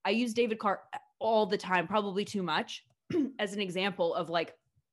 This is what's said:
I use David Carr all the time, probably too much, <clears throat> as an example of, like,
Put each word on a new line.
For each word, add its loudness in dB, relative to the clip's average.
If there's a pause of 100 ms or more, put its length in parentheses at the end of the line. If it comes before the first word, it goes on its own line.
I 0
use 2
David 2
Carr 0 (380)
all 4
the 0
time, 0
probably 0
too -2
much, -2 (280)
<clears throat> 0
as -2
an -2
example 0
of, -2
like, -2 (380)